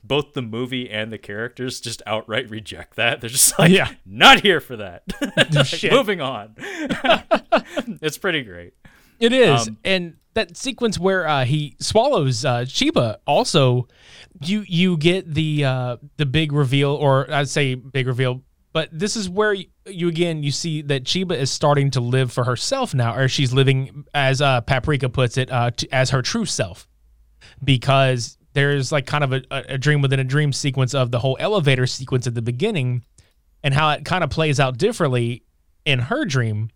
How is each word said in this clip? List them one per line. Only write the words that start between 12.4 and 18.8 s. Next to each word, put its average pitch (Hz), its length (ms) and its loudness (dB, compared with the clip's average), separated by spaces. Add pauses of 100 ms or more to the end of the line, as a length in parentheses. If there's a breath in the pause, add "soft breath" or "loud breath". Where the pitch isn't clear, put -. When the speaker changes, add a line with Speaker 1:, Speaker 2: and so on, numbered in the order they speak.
Speaker 2:
uh, 120 160 0
Chiba 127 560 0 (100)
also, 143 600 2 (540 loud breath)
you, 202 260 -2
you 180 300 2
get 170 360 0
the, 151 320 0
uh, 127 320 -2 (200)
the 156 80 0
big 151 260 0
reveal, 139 400 2
or 139 400 2
I'd 143 180 0
say 135 260 0
big 127 320 -4
reveal, 127 340 -2 (320)
but 160 180 -4